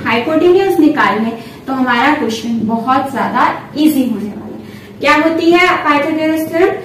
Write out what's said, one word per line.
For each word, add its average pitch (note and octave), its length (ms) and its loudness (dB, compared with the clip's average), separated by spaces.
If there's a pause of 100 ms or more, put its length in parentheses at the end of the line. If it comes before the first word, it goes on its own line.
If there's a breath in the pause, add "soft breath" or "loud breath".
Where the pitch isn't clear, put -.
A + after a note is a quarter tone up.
हाइपोटेन्यूज E4+ 760 2
निकाल G#3+ 440 2
लें A3+ 100 -2 (340 loud breath)
तो C4+ 60 -4
हमारा B3+ 460 2
क्वेश्चन A3+ 480 -4
बहुत C4 440 -2
ज्यादा A3 320 -2 (340)
ईजी C4+ 320 2
होने G#3 200 -4
वाला - 160 -12
है। - 40 -14 (500 loud breath)
क्या C#4+ 160 2
होती E4 360 2
है F4 160 6 (180)
Pythagoras D#4 640 0
थ्योरम, E4+ 220 2 (140)